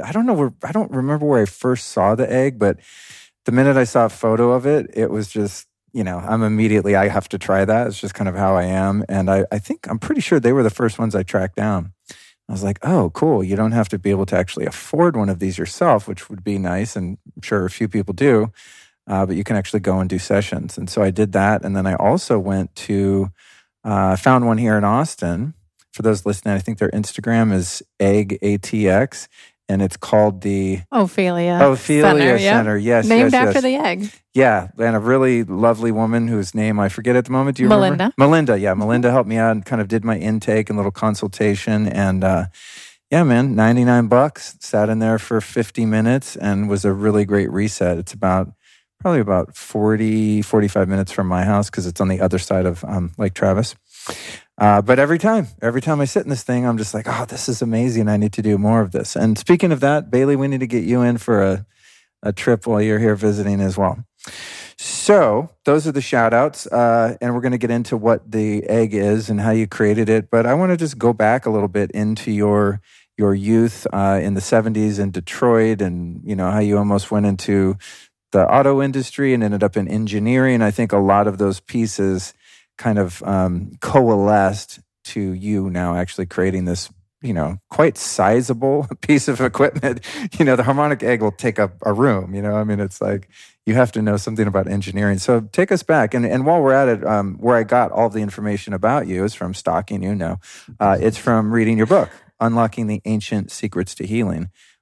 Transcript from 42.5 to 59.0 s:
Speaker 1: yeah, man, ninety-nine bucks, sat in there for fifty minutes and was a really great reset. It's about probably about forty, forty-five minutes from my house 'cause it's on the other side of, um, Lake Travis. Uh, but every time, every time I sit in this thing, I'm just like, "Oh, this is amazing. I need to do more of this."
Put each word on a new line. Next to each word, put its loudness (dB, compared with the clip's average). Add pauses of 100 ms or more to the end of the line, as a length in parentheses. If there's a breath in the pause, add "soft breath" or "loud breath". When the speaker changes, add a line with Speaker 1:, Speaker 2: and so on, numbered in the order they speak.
Speaker 1:
yeah, 4
man, 2
ninety-nine 4
bucks, 0
sat -2
in 0
there 0
for -2
fifty -4
minutes 0
and -2
was -2
a 2
really 2
great 0
reset. -2
It's -12
about 0 (480 soft breath)
probably 0
about -2
forty, 0
forty-five 0
minutes -2
from -4
my 0
house 0
'cause -6
it's -6
on 0
the -2
other 2
side 0
of, -4
um, -4
Lake -2
Travis. 0 (800 loud breath)
Uh, 6
but 4
every 4
time, 0 (140)
every 0
time 0
I 2
sit 0
in -8
this -4
thing, -2
I'm 0
just -4
like, -6
"Oh, -4
this -10
is -4
amazing. 0
I 2
need 0
to -6
do 2
more 2
of -2
this." -6